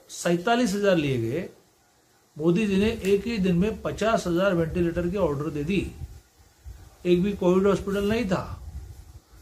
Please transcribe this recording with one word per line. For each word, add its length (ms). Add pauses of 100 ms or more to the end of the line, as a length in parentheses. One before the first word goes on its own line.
सैंतालीस 640
हजार 220
लिए 220
गए, 320 (880)
मोदी 300
जी 80
ने 140 (140)
एक 240
ही 100
दिन 180
में 260
पचास 460
हजार 260
ventilator 560
की 80
order 320
दे 140
दी। 280 (1120)
एक 180
भी 100
कोविड 340
hospital 420
नहीं 160
था। 380 (800)